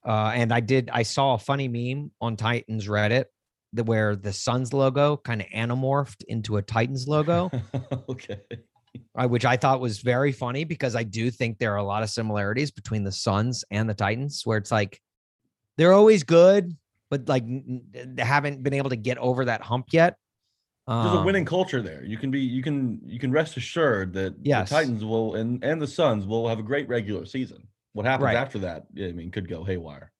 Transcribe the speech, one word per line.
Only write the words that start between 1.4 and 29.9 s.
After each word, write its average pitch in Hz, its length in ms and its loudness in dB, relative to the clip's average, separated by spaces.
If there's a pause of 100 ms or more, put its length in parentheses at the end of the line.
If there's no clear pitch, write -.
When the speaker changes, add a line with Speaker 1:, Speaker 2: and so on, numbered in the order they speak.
Speaker 1:
meme 123 440 -6 (100)
on 113 160 -4
Titans 110 500 -2
Reddit 104 380 2 (480)
that 113 120 -2
where 110 300 2
the 98 180 -6
Suns 123 380 -2
logo 139 460 2
kinda 110 360 -6
anamorphed 131 760 -2
into 110 300 -4
a 101 40 0
Titans 127 460 -2
logo. 160 480 2
Speaker 2:
<laughs> - 540 -8
Okay. 117 300 -10 (760)
Speaker 1:
Uh, 123 120 0
which 120 180 2
I 123 120 4
thought 135 240 2
was 110 180 -4
very 127 320 0
funny 131 340 -6
because 135 300 -4
I 117 80 -2
do 113 280 -2
think 117 280 -4
there 110 140 0
are 101 40 0
a 104 60 -2
lot 101 200 -2
of 107 60 -4
similarities 110 640 -2
between 107 320 -6
the 95 80 -4
Suns 110 600 -2
and 107 180 -2
the 104 40 -2
Titans, 113 520 -4
where 113 120 0
it's 101 140 -4
like, 104 280 0 (760)
they're 170 160 8
always 208 300 10
good, 175 520 8 (360)
but, 131 180 -2
like, 131 140 2
n-, 127 400 -8 (100)
n-, 127 220 -16
they 123 80 -2
haven't 139 400 2
been 135 100 0
able 139 160 0
to 127 60 0
get 120 240 -4
over 123 260 0
that 113 160 -2
hump 120 300 -4
yet. 165 240 6 (720)
Speaker 2:
There's 117 260 0
a 196 40 4
Speaker 1:
Um, 190 80 2
Speaker 2:
winning 190 200 2
culture 170 380 -2
there. 78 200 -12
You 104 140 -8
can 131 140 -4
be, 139 80 -2
you 127 240 -4
can, 135 420 -2
you 98 140 -12
can 131 120 -2
rest 156 260 0
assured 117 560 -2
that 95 280 -4
Speaker 1:
Yes. 117 280 2
Speaker 2:
the 143 60 -2
Titans 123 300 0
will, 110 300 -2
and, 117 280 -4
and 156 180 -2
the 147 60 -4
Suns 117 380 0
will 113 220 -2
have 113 100 -2
a 110 60 -8
great 131 240 -4
regular 107 380 -4
season. - 420 -10 (260)
What 104 140 -4
happens 135 180 2
Speaker 1:
Right. 117 120 2
Speaker 2:
after 131 220 -4
that, 85 260 -8 (120)
I 90 140 -6
mean, 87 180 -10
could 95 180 -8
go 85 160 -10
haywire. 82 560 -8